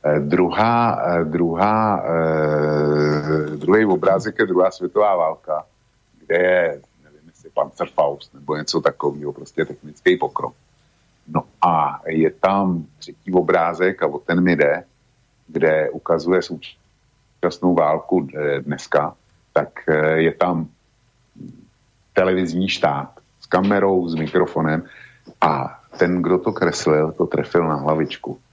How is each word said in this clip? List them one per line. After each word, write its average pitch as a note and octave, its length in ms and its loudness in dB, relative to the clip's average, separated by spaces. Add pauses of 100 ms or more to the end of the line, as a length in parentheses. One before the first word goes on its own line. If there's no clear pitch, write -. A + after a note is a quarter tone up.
Eh, D2+ 160 2
druhá, F#2+ 800 2
eh, E2+ 240 0
druhá, F2+ 760 0
eh, D2+ 1500 0
druhý F#2+ 300 4
obrázek F#2+ 520 0
je A2 80 2
Druhá F#2 240 2
světová G2 460 0
válka, D#2+ 480 -2 (640)
kde E2 100 -2
je, F2 440 2 (240)
nevím, - 220 -20
jestli - 240 -20
Panzerfaust - 840 -2
nebo C#2+ 220 -8
něco D2+ 240 -4
takového, D2 520 -2
prostě D2+ 320 -6
technický D2+ 520 -2
pokrok. - 380 -6 (760)
No D#2 160 -4 (180)
a D#2 440 0
je D#2+ 240 2
tam F#2+ 540 0 (140)
třetí - 340 -14
obrázek F2+ 680 0
a D#2+ 40 0
o D2 120 -4
ten F2 220 -2
mi F2 160 2
jde, D2 280 0 (640)
kde D#2 420 0
ukazuje E2+ 520 0
současnou - 1300 -6
válku, D#2+ 600 0
eh, D2 260 -2
dneska, D2 540 -4 (380)
tak, D2+ 160 0 (200)
eh, D#2 380 2
je D#2 60 2
tam E2 340 -2 (1500)
televizní F#2 560 0
štáb D2 460 -2 (260)
s - 60 -20
kamerou, F#2+ 600 2
s E2 60 -4
mikrofonem D#2+ 680 0 (580)
a C#2 380 0 (200)
ten, F2+ 240 2
kdo F2+ 160 2
to A2 140 -2
kreslil, D#2+ 600 0
to E2+ 140 -2
trefil - 420 0
na D#2 60 0
hlavičku. D2 640 -2 (140)